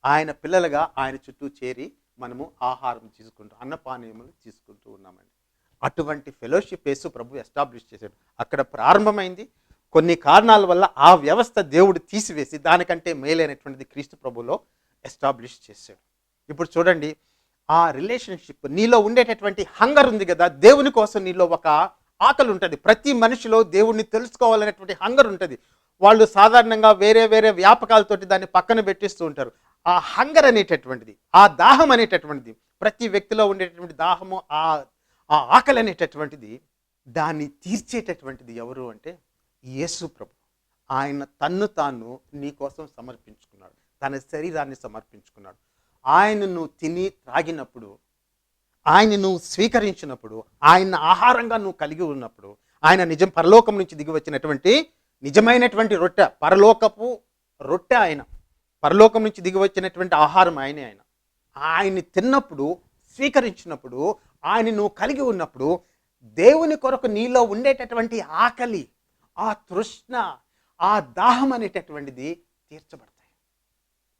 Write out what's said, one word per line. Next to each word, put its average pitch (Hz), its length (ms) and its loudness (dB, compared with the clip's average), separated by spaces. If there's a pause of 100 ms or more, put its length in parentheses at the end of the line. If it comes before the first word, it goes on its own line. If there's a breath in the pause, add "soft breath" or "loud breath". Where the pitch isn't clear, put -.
ఆయన 151 260 -2
పిల్లలుగా 160 680 -4
ఆయన 135 160 -8
చుట్టూ 139 340 -20
చేరి 127 440 -14 (260)
మనము 123 340 -18 (100)
ఆహారం 123 440 -10 (120)
తీసుకుంటూ, 110 420 -20
అన్నపానీయములు 123 720 -20 (120)
తీసుకుంటూ 107 460 -20
ఉన్నామండి. 92 440 -20 (480)
అటువంటి 147 480 -10
ఫెలోషిప్ 160 580 -6
యేసు 139 200 -8
ప్రభు 123 280 -18
ఎస్టాబ్లిష్ 120 580 -12
చేశాడు. 104 180 -20 (280)
అక్కడ 139 200 -8
ప్రారంభమైంది, 208 880 -2 (440)
కొన్ని 165 220 2
కారణాల 202 500 6
వల్ల 180 240 0 (100)
ఆ 165 160 8
వ్యవస్థ 180 440 0
దేవుడు 175 400 2
తీసివేసి 156 600 -10
దానికంటే 170 540 -2
మేలైనటువంటిది 143 720 -6
క్రీస్తు - 320 -18
ప్రభులో 120 440 -10 (440)
ఎస్టాబ్లిష్ 123 680 -10
చేశాడు. - 320 -20 (500)
ఇప్పుడు 156 160 -10 (100)
చూడండి, 160 380 -2 (540)
ఆ 165 200 2
రిలేషన్‌షిప్, 185 800 -12
నీలో 220 300 2
ఉండేటటువంటి 214 680 -2 (120)
హంగర్ 262 340 4
ఉంది 202 120 -6
కదా, 175 240 0
దేవుని 254 420 6
కోసం 208 340 -2
నీలో 185 220 0
ఒక 165 200 -4 (560)
ఆకలి 262 280 2
ఉంటది. 165 260 -4
ప్రతి 226 360 0
మనిషిలో 226 500 0
దేవుణ్ణి 214 400 0
తెలుసుకోవాలనేటువంటి 214 1000 -4
హంగర్ 247 240 2
ఉంటది. 175 320 -8 (460)
వాళ్ళు 220 220 8
సాధారణంగా 220 640 6 (120)
వేరే 220 240 4
వేరే 220 240 4
వ్యాపకాలతోటి 208 760 2
దాన్ని 185 200 -2
పక్కన 220 340 0
పెట్టేస్తూ 190 460 -6
ఉంటారు. 139 260 -10 (340)
ఆ 180 120 2
హంగర్ 294 540 2
అనేటటువంటిది, 131 640 -4 (180)
ఆ 196 120 10
దాహం 269 440 4
అనేటటువంటిది, 151 680 -2 (260)
ప్రతి 220 260 -6
వ్యక్తిలో 202 400 -2
ఉండేటటువంటి 175 460 -10
దాహము, 180 480 -6 (100)
ఆ, 151 320 -4 (460)
ఆ 151 60 2 (200)
ఆకలి 254 220 2
అనేటటువంటిది, 147 840 -10 (480)
దాన్ని 151 380 -8 (180)
తీర్చేటటువంటిది 175 880 -12 (120)
ఎవరు 127 260 -16
అంటే 160 280 -20 (460)
యేసు 139 420 -12
ప్రభు. - 300 -20 (540)
ఆయన 139 340 -8
తన్ను 180 420 -6
తాను 135 540 -10 (140)
నీ 143 160 -14
కోసం 143 460 -16
సమర్పించుకున్నాడు, 107 800 -20 (260)
తన 139 160 -10
శరీరాన్ని 151 580 -12
సమర్పించుకున్నాడు. 104 800 -20 (500)
ఆయన 202 380 0
నువ్వు 170 260 -10 (100)
తిని 175 280 -8
త్రాగినప్పుడు, 131 880 -12 (880)
ఆయన 202 380 4
నువ్వు 185 140 -4
స్వీకరించినప్పుడు, 147 1040 -8 (180)
ఆయన 185 320 6
ఆహారంగా 226 640 0
నువ్వు 196 260 -8
కలిగి 156 200 -10
ఉన్నప్పుడు, 120 540 -12 (280)
ఆయన 180 200 4
నిజం, 165 240 0
పరలోకం 208 500 4
నుంచి 180 160 -8
దిగి 151 160 -12
వచ్చినటువంటి 151 800 -2 (320)
నిజమైనటువంటి 214 720 2
రొట్టె, 175 320 0 (160)
పరలోకపు 214 800 2 (400)
రొట్టె 170 360 -4
ఆయన, 160 280 -2 (600)
పరలోకం 220 400 4
నుంచి 214 160 -8
దిగి 185 180 -6
వచ్చినటువంటి 185 560 -4
ఆహారం 156 440 2
ఆయనే 139 260 -10
ఆయన. 101 160 -20 (560)
ఆయన్ని 175 440 -4
తిన్నప్పుడు, 185 800 -4 (360)
స్వీకరించినప్పుడు, 190 1000 -6 (280)
ఆయన 220 240 -2 (100)
నువ్వు 208 100 -4
కలిగి 254 320 -8
ఉన్నప్పుడు, 175 600 -6 (420)
దేవుని 294 540 2
కొరకు 262 300 -6
నీలో 240 360 -2
ఉండేటటువంటి 233 800 -6
ఆకలి, 202 680 -6 (500)
ఆ 214 140 -6
తృష్ణ, 208 840 -10 (420)
ఆ 202 200 0
దాహం 226 520 -2
అనేటటువంటిది 151 840 -12 (360)
తీర్చబడతాయి. - 420 -20 (1080)